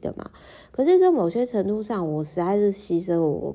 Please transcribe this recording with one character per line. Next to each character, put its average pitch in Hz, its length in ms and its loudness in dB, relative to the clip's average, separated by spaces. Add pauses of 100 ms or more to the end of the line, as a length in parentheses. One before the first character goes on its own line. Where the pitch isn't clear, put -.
的 - 140 -8
嘛。 - 160 -14 (400)
可 262 140 0
是 359 120 6
在 370 140 6
某 202 180 2
些 240 160 -2
程 208 220 -2
度 214 160 -2
上， 202 260 -4
我 151 140 -2
实 151 140 -8
在 185 180 0
是 208 160 4
牺 180 320 -2
牲 185 120 0
了 165 120 2
我 143 280 -2